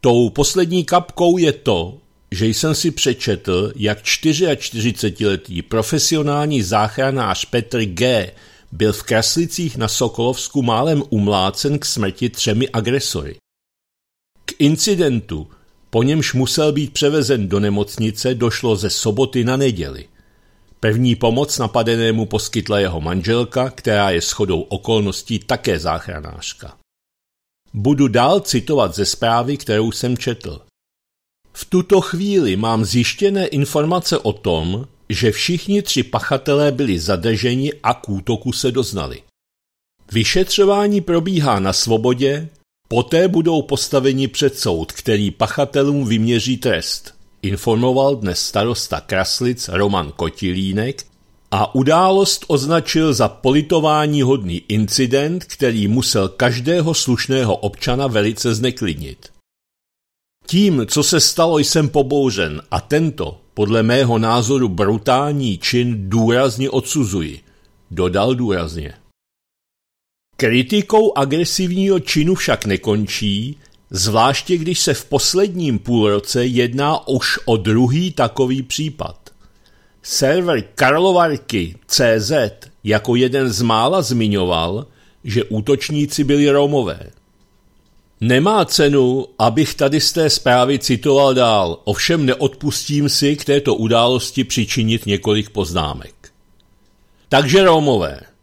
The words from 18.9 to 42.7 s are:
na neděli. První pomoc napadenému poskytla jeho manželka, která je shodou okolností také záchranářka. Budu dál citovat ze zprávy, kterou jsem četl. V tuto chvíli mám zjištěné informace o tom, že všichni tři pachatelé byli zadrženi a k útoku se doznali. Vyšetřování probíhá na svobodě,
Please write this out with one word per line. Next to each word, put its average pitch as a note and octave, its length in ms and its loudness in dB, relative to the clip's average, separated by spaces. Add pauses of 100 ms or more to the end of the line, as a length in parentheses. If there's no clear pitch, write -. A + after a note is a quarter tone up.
na B2+ 140 0
neděli. F2 480 -2 (720)
První A#2 360 2
pomoc A#2+ 420 0
napadenému A2+ 680 0
poskytla G#2 540 -2
jeho E2+ 220 -2
manželka, A2+ 680 -2
která G#2 400 0
je F2 120 0
shodou F#2 400 -2
okolností G#2 800 -4
také - 400 -4
záchranářka. D#2 960 -10 (1000)
Budu C3+ 340 2
dál B2+ 320 4
citovat A#2+ 560 0
ze G2+ 100 0
zprávy, A#2 520 0
kterou A2 340 -2
jsem B2 260 -4
četl. A2 440 -8 (920)
V - 120 -16
tuto F#3 360 4
chvíli F3+ 540 0
mám A2 300 0
zjištěné F#3+ 600 0
informace D3+ 720 0
o G#2 160 -2
tom, F2+ 540 -2 (220)
že A2 220 2
všichni G3 500 -2
tři C#3 220 -2
pachatelé C#3+ 680 0
byli B2 280 -2
zadrženi A2+ 720 -2 (100)
a A#2+ 100 2
k - 160 -8
útoku G#2+ 440 -4
se - 180 -2
doznali. G#2+ 500 -4 (880)
Vyšetřování G3 880 2
probíhá E3 580 0
na F#2+ 140 0
svobodě, B2 760 0 (400)